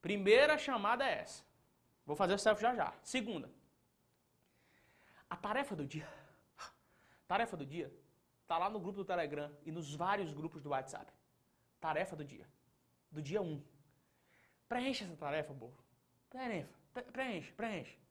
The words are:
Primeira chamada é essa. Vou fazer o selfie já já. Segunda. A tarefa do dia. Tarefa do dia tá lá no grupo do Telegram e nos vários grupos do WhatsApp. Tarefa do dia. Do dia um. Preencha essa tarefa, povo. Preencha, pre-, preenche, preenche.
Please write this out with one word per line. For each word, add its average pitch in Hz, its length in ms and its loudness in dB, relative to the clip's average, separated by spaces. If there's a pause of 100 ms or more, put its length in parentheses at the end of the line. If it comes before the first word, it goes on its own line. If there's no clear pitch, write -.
Primeira 214 560 8
chamada 240 500 2
é 185 120 2
essa. - 260 -10 (600)
Vou 147 100 -2
fazer 185 160 4
o 202 60 4
selfie 208 240 4
já 247 120 4
já. 190 280 0
Segunda. 202 480 -4 (1800)
A - 80 -8
tarefa 220 400 0
do 143 100 -2
dia. 156 220 -6 (1200)
Tarefa 208 260 2
do 147 120 -8
dia 147 280 -8 (580)
tá 165 60 2
lá 185 100 2
no 214 100 -4
grupo 190 200 -6
do 196 80 -4
Telegram 147 440 -2 (140)
e 156 80 -8
nos 151 220 -6
vários 185 360 0
grupos 151 320 -8
do 143 60 -10
WhatsApp. - 420 -4 (680)
Tarefa 160 340 0
do 151 80 -8
dia. 139 240 -12 (640)
Do 151 120 -8
dia 165 180 -2
um. 151 240 -4 (1040)
Preencha 247 360 0
essa 170 120 -10
tarefa, 147 380 -2
povo. 123 280 -14 (460)
Preencha, 240 400 -4 (240)
pre-, 254 120 -8
preenche, 240 480 -4
preenche. 208 460 -6 (120)